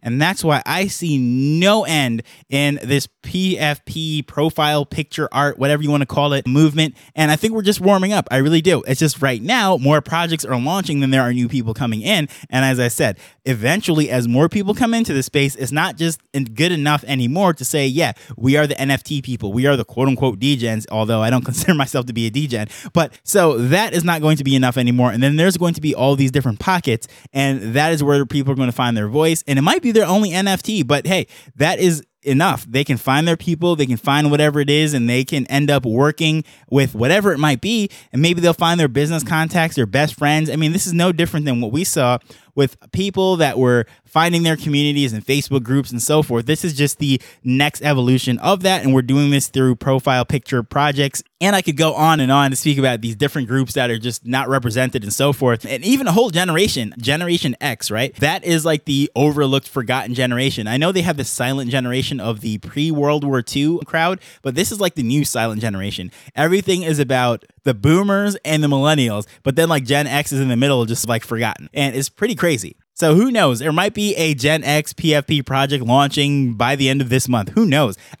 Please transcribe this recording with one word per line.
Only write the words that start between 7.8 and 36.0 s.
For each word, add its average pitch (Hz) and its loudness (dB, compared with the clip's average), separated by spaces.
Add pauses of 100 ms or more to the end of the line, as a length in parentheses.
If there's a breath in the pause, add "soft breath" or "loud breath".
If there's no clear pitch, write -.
warming 190 2
up. 190 0
I 131 2
really 156 4
do. 160 2
It's 131 -2
just 151 0
right 127 0
now, 190 2
more 139 4
projects 165 -4
are 127 -2
launching 156 -2
than 135 2
there 131 4
are 123 0
new 123 0
people 117 -4
coming 113 -4
in. 156 -2 (200 loud breath)
And 131 0
as 131 0
I 120 2
said, 117 -2 (260 loud breath)
eventually, 143 0
as 120 0
more 131 2
people 202 -2
come 226 0
into 226 -2
the 135 -2
space, 139 -2
it's 123 -8
not 156 -4
just 165 -2 (160)
en-, 135 -2
good 127 -2
enough 147 0
anymore 143 0
to 131 -8
say, 143 -2
"Yeah, 131 0 (240 loud breath)
we 131 2
are 151 4
the 143 -6
N 139 0
F 135 0
T 143 -6
people. 110 -6
We 123 0
are 143 4
the 117 -4
quote 131 -2
unquote 123 0
degens," 117 -2
although 110 0
I 113 0
don't 127 2
<laughs> - -6
consider 165 0
myself 131 -2
to 123 -10
be 113 -2
a 113 -4
degen. 120 -4 (260 loud breath)
But 160 0 (100)
so 165 2
that 165 0
is 170 0
not 165 -2
going 156 4
to 139 -8
be 135 2
enough 127 2
anymore. 123 2
And 117 0
then 143 2
there's 170 2
going 170 0
to 160 -8
be 151 -2
all 139 2
these 120 2
different 123 -2
pockets, 170 -2 (280 loud breath)
and 135 -2
that 151 0
is 151 -2
where 143 2
people 135 -2
are - -2
gonna 127 -2
find 120 -2
their 104 -2
voice. 156 0
And 135 0
it 135 2
might 262 2
be 233 0
their 214 4
only 190 2
N 190 0
F 185 -2
T, 214 -2
but 135 0
hey, 175 0 (300 loud breath)
that 160 0
is 165 2 (200)
enough. 143 0
They 131 -2
can 127 -2
find 143 0
their 170 2
people, 170 -2
they 147 0
can 123 0
find 147 0
whatever 147 2
it 139 0
is, 151 2
and 123 0
they 127 0
can 131 -4
end 143 0
up 131 0
working 151 0 (260 soft breath)